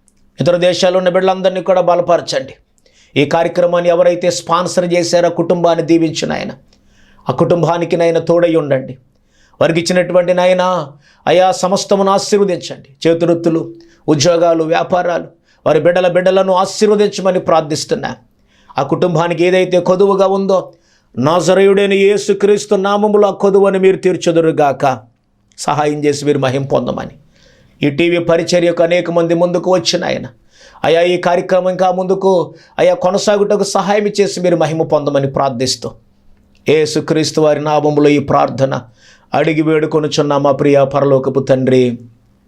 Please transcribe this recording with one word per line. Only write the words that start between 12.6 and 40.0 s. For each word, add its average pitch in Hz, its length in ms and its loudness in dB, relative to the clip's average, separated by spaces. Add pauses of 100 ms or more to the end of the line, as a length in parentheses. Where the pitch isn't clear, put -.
చేతివృత్తులు, 170 640 0 (340)
ఉద్యోగాలు, 165 560 2
వ్యాపారాలు, 170 640 -2 (400)
వారి 151 140 2
బిడ్డల 175 280 2
బిడ్డలను 190 460 2
ఆశీర్వదించమని 196 880 0
ప్రార్థిస్తున్నా. 156 760 -2 (640)
ఆ 139 60 -2
కుటుంబానికి 170 640 0
ఏదైతే 180 340 2
కొదువుగా 190 480 2
ఉందో 196 460 -2 (440)
నాజరేయుడైన 185 760 2
యేసుక్రీస్తు 202 840 0
నామములో 202 520 0
ఆ 196 40 0
కొదువను 196 480 2
మీరు 190 180 2
తీర్చుదురుగాక. 151 1160 0 (440)
సహాయం 151 480 -2
చేసి 143 200 -2
మీరు 143 140 0
మహిమ 135 260 -2
పొందమని 127 440 -4 (800)
ఈ - 20 2
టీవీ 170 280 0
పరిచర్యకు 170 680 0
అనేక 170 280 -2
మంది 170 220 0
ముందుకు 175 400 0
వచ్చిన 180 320 -2
ఆయన. - 200 -6 (580)
అయా, 160 180 2
ఈ 180 160 0
కార్యక్రమం 185 540 0
ఇంకా 185 200 0
ముందుకు 185 600 0 (260)
అయా 175 140 4
కొనసాగుటకు 202 720 0
సహాయం 202 440 -2
చేసి 202 320 -2
మీరు 175 160 0
మహిమ 160 280 -2
పొందమని 143 440 -2
ప్రార్థిస్తూ 131 640 -4 (800)
యేసుక్రీస్తు 151 720 0
వారి 147 200 2
నామములో 147 480 2
ఈ 147 100 2
ప్రార్థన 135 600 -2 (520)
అడిగి 156 280 0
వేడుకొనుచున్నా 151 760 0